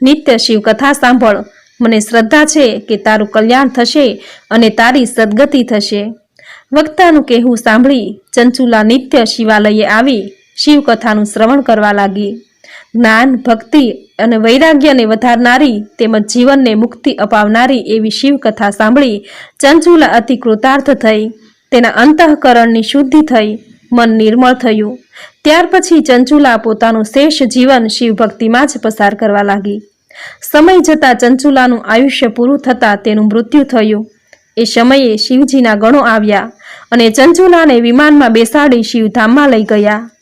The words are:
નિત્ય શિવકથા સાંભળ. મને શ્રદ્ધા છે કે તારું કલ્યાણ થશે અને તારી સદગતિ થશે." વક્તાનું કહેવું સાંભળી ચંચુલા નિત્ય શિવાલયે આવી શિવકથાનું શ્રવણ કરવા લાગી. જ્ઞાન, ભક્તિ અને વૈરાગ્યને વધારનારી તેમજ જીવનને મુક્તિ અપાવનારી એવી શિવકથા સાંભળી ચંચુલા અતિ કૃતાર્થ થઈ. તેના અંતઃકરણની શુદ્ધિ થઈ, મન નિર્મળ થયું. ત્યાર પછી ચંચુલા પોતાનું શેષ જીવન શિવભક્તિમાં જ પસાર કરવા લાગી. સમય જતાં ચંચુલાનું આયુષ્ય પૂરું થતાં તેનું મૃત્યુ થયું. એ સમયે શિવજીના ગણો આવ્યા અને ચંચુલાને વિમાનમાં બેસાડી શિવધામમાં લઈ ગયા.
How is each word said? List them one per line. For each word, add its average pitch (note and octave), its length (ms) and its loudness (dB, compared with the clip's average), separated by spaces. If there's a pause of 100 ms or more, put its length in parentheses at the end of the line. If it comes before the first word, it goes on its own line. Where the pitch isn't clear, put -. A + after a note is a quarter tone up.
નિત્ય C4+ 340 2
શિવકથા A3+ 560 -2
સાંભળ. A#3+ 520 0 (360)
મને A3+ 200 0
શ્રદ્ધા A3+ 440 0
છે C#4 340 0
કે A3 180 -6
તારું G#3+ 320 -2
કલ્યાણ A#3+ 400 0
થશે B3 560 -2 (260)
અને A3+ 180 2
તારી A#3 380 0
સદગતિ A#3+ 580 0
થશે." G#3+ 500 -6 (580)
વક્તાનું D#4 500 2
કહેવું A#3+ 340 0
સાંભળી A#3+ 640 0 (120)
ચંચુલા A#3+ 500 0
નિત્ય B3 420 0
શિવાલયે G#3+ 600 0
આવી G#3+ 480 -2 (240)
શિવકથાનું A3+ 680 0
શ્રવણ A3 360 0
કરવા G#3+ 320 0
લાગી. G3+ 440 -4 (580)
જ્ઞાન, A#3 420 2
ભક્તિ A#3+ 540 -2 (280)
અને A3+ 180 0
વૈરાગ્યને C4 680 2
વધારનારી A#3+ 800 0 (160)
તેમજ A3 280 -2
જીવનને B3 480 2
મુક્તિ A#3+ 400 -4
અપાવનારી A3+ 640 0
એવી A3 320 -4
શિવકથા A3 600 -2
સાંભળી A3 540 0 (360)
ચંચુલા D#4+ 460 4
અતિ A3+ 300 0
કૃતાર્થ C4 540 -2
થઈ. G#3+ 380 -2 (440)
તેના A#3+ 160 2
અંતઃકરણની B3+ 920 2
શુદ્ધિ C#4 380 0
થઈ, A3 380 -2 (340)
મન A#3 180 2
નિર્મળ A3 420 2
થયું. A3+ 460 -2 (460)
ત્યાર E4 220 2
પછી F4 340 0
ચંચુલા B3+ 560 2
પોતાનું A3 480 -2
શેષ C#4+ 380 0
જીવન B3 440 0
શિવભક્તિમાં A3+ 800 -2
જ C#4 40 -8 (120)
પસાર G#3+ 320 -2
કરવા G3+ 280 -2
લાગી. G3+ 380 -4 (720)
સમય E4+ 260 2
જતાં D#4 360 0
ચંચુલાનું B3+ 720 0
આયુષ્ય B3+ 400 0
પૂરું A#3+ 320 -2
થતાં A#3+ 380 -2
તેનું G#3+ 280 -2
મૃત્યુ A#3 400 0
થયું. G#3+ 420 -2 (500)
એ A#3 80 -2
સમયે B3 520 2
શિવજીના B3+ 580 0
ગણો A3 240 2
આવ્યા A3 540 -2 (400)
અને A#3 180 2
ચંચુલાને D#4+ 720 4
વિમાનમાં C4 520 2
બેસાડી A#3 500 2
શિવધામમાં A#3 680 0
લઈ A3+ 140 2
ગયા. G#3+ 480 -2 (120)